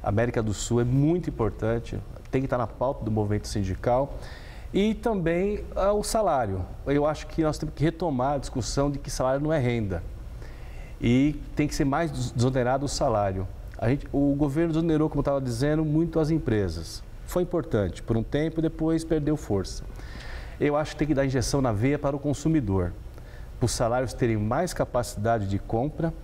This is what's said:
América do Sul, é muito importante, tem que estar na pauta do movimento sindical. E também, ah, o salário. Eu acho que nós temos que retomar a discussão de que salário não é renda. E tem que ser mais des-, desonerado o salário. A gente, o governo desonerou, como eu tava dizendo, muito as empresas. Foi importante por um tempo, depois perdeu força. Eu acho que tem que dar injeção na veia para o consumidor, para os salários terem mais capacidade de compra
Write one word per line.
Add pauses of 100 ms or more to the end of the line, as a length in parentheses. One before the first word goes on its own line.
América
do
Sul,
é
muito
importante, (320)
tem
que
estar
na
pauta
do
movimento
sindical. (580)
E
também, (120)
ah,
o
salário. (220)
Eu
acho
que
nós
temos
que
retomar
a
discussão
de
que
salário
não
é
renda. (1000)
E (160)
tem
que
ser
mais
des-,
desonerado
o
salário. (300)
A
gente,
o
governo
desonerou,
como
eu
tava
dizendo,
muito
as
empresas. (220)
Foi
importante
por
um
tempo,
depois
perdeu
força. (760)
Eu
acho
que
tem
que
dar
injeção
na
veia
para
o
consumidor, (680)
para
os
salários
terem
mais
capacidade
de
compra (120)